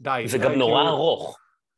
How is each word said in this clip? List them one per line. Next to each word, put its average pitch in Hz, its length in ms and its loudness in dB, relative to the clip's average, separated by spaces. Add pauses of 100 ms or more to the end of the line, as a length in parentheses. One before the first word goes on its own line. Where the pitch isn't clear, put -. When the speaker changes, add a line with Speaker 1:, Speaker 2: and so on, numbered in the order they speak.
Speaker 1:
די, 131 260 -4
Speaker 2:
זה 120 120 -2
Speaker 1:
די, - 60 0
Speaker 2:
גם - 80 2
נורא 131 300 2
Speaker 1:
כאילו. 160 60 2
Speaker 2:
ארוך. 135 500 -2 (400)